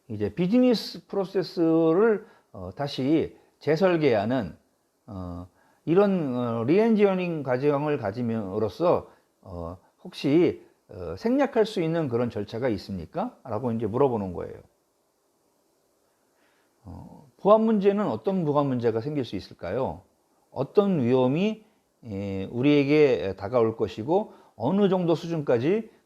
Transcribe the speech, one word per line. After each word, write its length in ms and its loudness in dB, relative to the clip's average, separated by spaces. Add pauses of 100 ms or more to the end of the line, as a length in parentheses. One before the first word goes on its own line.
이제 260 -4
비즈니스 760 0
프로세스를, 1160 2 (280)
어, 220 -12
다시 600 -2 (220)
재설계하는, 1000 2 (500)
어, 400 -10 (380)
이런, 500 2
어, 280 -2
리엔지니어링 800 2
과정을 540 0
가짐으로써, 1120 -2 (320)
어, 360 -12 (260)
혹시, 600 0 (240)
어, 280 -10
생략할 480 0
수 160 -4
있는 280 0
그런 200 0
절차가 400 -4
있습니까? 760 -6
라고 280 -4
이제 160 -2
물어보는 460 0
거예요. 260 -12 (2250)
어, 420 -20 (200)
보안 160 8
문제는 460 2
어떤 360 -2
보안 220 2
문제가 360 0
생길 220 -4
수 120 -8
있을까요? 640 -8 (480)
어떤 500 0
위험이, 640 0 (400)
에, 420 -8
우리에게 920 2
다가올 400 0
것이고 560 -2 (220)
어느 340 2
정도 240 2
수준까지 800 -2 (140)